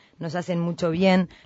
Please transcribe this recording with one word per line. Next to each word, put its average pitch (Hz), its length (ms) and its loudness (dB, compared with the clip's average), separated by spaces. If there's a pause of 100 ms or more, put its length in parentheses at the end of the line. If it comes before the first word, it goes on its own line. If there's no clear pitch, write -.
(200)
nos 165 160 -8
hacen 175 260 -4
mucho 170 280 -4
bien, 185 380 4 (180)